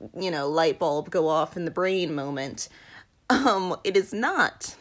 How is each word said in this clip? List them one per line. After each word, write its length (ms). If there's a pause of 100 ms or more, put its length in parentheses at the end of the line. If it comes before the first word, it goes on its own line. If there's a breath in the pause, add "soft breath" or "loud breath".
(180)
you 120
know, 180
light 300
bulb 320
go 180
off 280
in 100
the 40
brain 440
moment. 540 (600 loud breath)
Um, 560
it 120
is 180
not 680